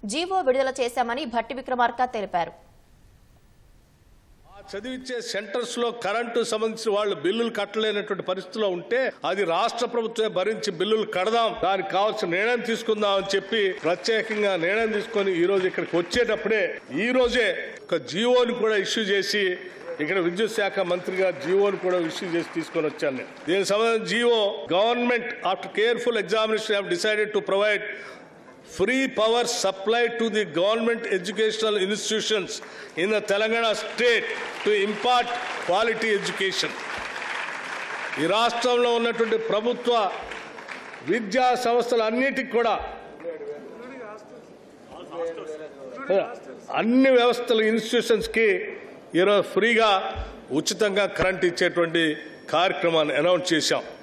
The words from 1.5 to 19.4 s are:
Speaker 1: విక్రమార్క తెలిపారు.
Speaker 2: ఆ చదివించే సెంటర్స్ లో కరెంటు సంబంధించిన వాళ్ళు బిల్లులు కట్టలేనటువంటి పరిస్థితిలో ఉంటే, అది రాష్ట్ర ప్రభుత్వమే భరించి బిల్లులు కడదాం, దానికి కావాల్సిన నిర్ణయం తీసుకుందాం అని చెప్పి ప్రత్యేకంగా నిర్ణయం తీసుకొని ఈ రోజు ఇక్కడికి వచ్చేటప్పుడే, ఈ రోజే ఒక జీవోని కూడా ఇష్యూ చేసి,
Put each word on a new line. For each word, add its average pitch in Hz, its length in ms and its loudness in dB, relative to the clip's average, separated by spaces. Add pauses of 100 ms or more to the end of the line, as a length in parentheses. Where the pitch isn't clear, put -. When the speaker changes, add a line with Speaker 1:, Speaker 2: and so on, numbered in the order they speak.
Speaker 1:
విక్రమార్క 247 500 0
తెలిపారు. 185 500 -2 (2000)
Speaker 2:
ఆ 196 220 -12
చదివించే 254 440 -6
సెంటర్స్ 220 600 -4
లో 240 100 0
కరెంటు 233 520 -2
సంబంధించిన 220 540 -2
వాళ్ళు 208 180 0
బిల్లులు 214 340 0
కట్టలేనటువంటి 208 760 -2
పరిస్థితిలో 190 460 -2
ఉంటే, 196 440 -2 (120)
అది 190 180 0
రాష్ట్ర 208 420 0
ప్రభుత్వమే 226 440 -2
భరించి 190 420 -2
బిల్లులు 202 340 0 (100)
కడదాం, 220 340 2 (140)
దానికి 190 260 0
కావాల్సిన 196 400 0
నిర్ణయం 220 300 2
తీసుకుందాం 214 580 0
అని 196 180 -2
చెప్పి 196 260 0 (220)
ప్రత్యేకంగా 202 720 0
నిర్ణయం 208 360 0
తీసుకొని 202 400 0
ఈ 170 200 2
రోజు 190 160 2
ఇక్కడికి 170 340 -2
వచ్చేటప్పుడే, 208 640 0 (320)
ఈ 196 120 0 (100)
రోజే 233 680 2
ఒక - 120 -2
జీవోని 226 680 2
కూడా 220 120 2 (100)
ఇష్యూ 226 180 -2
చేసి, 202 400 0 (560)